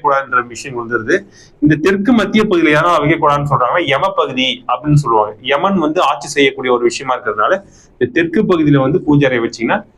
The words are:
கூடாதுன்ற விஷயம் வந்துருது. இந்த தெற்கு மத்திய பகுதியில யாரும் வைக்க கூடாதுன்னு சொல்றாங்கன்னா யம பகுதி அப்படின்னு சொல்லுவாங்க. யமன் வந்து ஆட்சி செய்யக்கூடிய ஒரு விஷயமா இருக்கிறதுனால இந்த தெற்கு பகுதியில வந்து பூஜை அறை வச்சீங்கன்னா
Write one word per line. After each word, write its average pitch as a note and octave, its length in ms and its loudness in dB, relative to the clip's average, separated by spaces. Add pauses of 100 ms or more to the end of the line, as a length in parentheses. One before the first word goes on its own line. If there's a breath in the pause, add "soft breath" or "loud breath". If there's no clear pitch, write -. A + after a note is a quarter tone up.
கூடாதுன்ற B2+ 500 0
விஷயம் B2 280 -10
வந்துருது. A#2 340 -2 (460 loud breath)
இந்த D3+ 120 4 (140)
தெற்கு G3+ 320 2
மத்திய G#3+ 280 2
பகுதியில E3 300 2
யாரும் E3+ 240 2
வைக்க D#3 220 2
கூடாதுன்னு C#3+ 280 2
சொல்றாங்கன்னா C3 400 0
யம C#3 140 0 (160)
பகுதி C3 260 -2 (240)
அப்படின்னு C#3+ 320 2
சொல்லுவாங்க. G#2+ 300 0 (180)
யமன் F3+ 340 0
வந்து D#3 220 0
ஆட்சி D3 280 -4
செய்யக்கூடிய C3+ 420 0
ஒரு A#2+ 120 -2
விஷயமா C3 260 -6
இருக்கிறதுனால A2 380 -2 (420 soft breath)
இந்த - 200 0
தெற்கு E3+ 340 0
பகுதியில D3 380 2
வந்து E3+ 180 0
பூஜை C#3+ 240 4
அறை B2 160 -2
வச்சீங்கன்னா A#2 320 -4 (200)